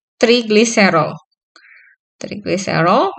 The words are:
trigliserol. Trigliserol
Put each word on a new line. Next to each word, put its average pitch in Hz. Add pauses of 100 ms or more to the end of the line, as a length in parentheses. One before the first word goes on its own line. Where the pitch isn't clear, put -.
(180)
trigliserol. 214 (1040)
Trigliserol 185